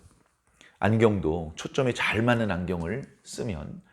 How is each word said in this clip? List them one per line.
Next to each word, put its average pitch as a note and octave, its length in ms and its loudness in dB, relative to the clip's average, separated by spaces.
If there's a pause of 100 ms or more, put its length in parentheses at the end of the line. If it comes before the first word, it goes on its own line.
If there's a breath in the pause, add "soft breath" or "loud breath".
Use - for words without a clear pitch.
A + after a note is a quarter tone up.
(800 soft breath)
안경도 F#2 760 2
초점이 - 400 -2
잘 - 260 0
맞는 A#2 300 2
안경을 F2+ 520 -4 (200)
쓰면 - 580 -8 (120)